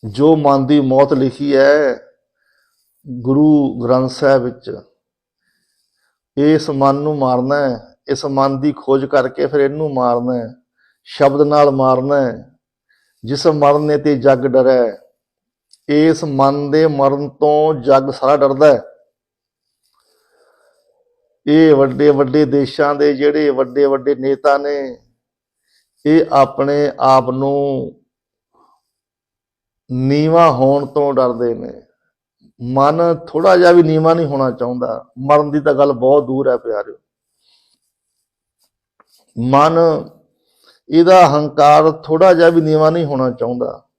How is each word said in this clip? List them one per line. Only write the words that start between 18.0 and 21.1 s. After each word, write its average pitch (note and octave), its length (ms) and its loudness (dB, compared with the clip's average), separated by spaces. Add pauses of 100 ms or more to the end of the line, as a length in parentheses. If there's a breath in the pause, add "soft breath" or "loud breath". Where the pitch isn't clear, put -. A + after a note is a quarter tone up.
ਸਾਰਾ C3+ 260 -2
ਡਰਦਾ C3+ 300 2
ਹੈ। C3+ 160 2 (2750)